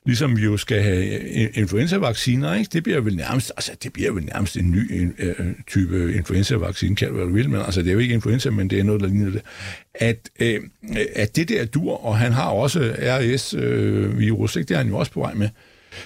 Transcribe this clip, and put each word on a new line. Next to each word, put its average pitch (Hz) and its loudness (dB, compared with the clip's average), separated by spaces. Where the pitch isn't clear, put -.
Ligesom 123 2
vi 107 2
jo 104 2
skal 101 0
have, 95 4
øh, 107 2
influenzavacciner, 131 0
ikke? 214 0
Det 165 0
bliver 165 0
vel 104 0
nærmest, 78 -2
altså, - -8
det - -10
bliver 139 -2
vel 85 -2
nærmest - -4
en 90 2
ny, 87 2
øh, 90 -2
type 90 0
influenzavaccine, 92 0
kald - -2
det, - -6
hvad 92 -2
du 87 0
vil, 131 2
men 107 0
altså, 92 0
det 87 2
er 92 2
jo 101 4
ikke 120 2
influenza, 117 0
men 98 0
det 101 2
er 98 4
noget, 104 2
der 98 0
ligner 98 2
det. 101 -4
At, 113 -2
øh, 117 2
at 104 0
det 165 2
der 214 0
dur, 160 -2
og 110 2
han 120 4
har 127 2
også 127 2
R 127 2
S, - -6
øh, 107 0
virus, 107 2
ikke? - -2
Det 180 0
er 160 2
han 123 0
jo 101 -2
også - -2
på 151 -4
vej 123 -4
med. 104 0